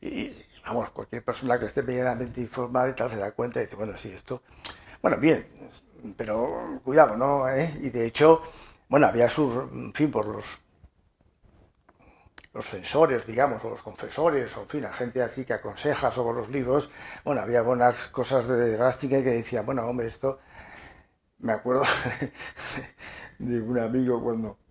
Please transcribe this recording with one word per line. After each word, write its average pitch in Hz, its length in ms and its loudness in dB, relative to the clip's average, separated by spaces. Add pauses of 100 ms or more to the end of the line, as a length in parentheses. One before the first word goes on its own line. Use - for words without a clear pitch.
Y, - 60 -8
y, 247 380 -10 (200)
vamos, 113 240 -4
cualquier 113 340 -12
persona 123 340 0
que 117 80 -4
esté 127 160 -4
medianamente 123 600 -4
informada 127 480 -2
y - 20 -6
tal 123 160 -2
se 113 80 -6
da 101 160 -4
cuenta 120 280 -4
y 113 40 -2
dice, 101 120 -14
"Bueno, 101 200 -6
sí, 107 140 -12
esto, 98 320 -12 (580)
bueno, - 160 2
bien, 143 300 2 (680)
pero 117 680 -4
cuidado, 131 320 6
¿no?". 135 320 2
¿Eh? 147 340 -2
Y 139 80 -4
de 117 160 0
hecho, 156 360 8 (460)
bueno, 139 180 8
había 117 220 6
sus, 135 280 0
en 127 380 -8
fin, 147 160 2
por 110 160 -2
los, 104 180 -8 (2000)
los 110 140 -10
censores, 131 600 2
digamos, 117 380 0
o 113 60 -6
los - 120 -12
confesores, 123 760 -2
o 107 60 -12
en 101 60 -16
fin, 147 140 -6
la 104 100 -8
gente 123 300 -4
así 120 220 -6
que 120 100 -4
aconseja 127 560 -2
sobre 120 280 -2
los 110 120 -6
libros, 127 400 0 (340)
bueno, 139 160 0
había 117 220 2
buenas 123 460 4
cosas 127 380 0
de 120 300 2
Ratzinger 127 480 2
que 127 60 2
decían, 117 360 -2
"Bueno, 123 200 -2
hombre, 120 200 -4
esto", 131 340 -4 (1000)
me 117 140 -2
acuerdo 123 300 2
<laughs> - 1600 -6
de 120 220 -2
un 120 180 -2
amigo 120 440 0
cuando 113 360 -4 (120)